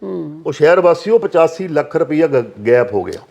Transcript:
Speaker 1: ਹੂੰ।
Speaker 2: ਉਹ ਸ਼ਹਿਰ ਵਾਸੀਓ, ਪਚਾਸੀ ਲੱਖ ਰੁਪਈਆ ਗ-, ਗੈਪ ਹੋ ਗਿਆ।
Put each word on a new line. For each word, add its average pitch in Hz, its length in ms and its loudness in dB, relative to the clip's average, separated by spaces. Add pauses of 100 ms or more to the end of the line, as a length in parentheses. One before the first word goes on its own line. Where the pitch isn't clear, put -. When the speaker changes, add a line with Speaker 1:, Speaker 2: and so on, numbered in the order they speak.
Speaker 1:
ਹੂੰ। 165 420 -12
Speaker 2:
ਉਹ 160 60 -4
ਸ਼ਹਿਰ 160 280 4
ਵਾਸੀਓ, 180 380 2
ਪਚਾਸੀ 170 500 0
ਲੱਖ 147 280 -4
ਰੁਪਈਆ 156 320 0
ਗ-, 131 180 0 (220)
ਗੈਪ 120 260 2
ਹੋ 131 100 -2
ਗਿਆ। - 160 -10 (120)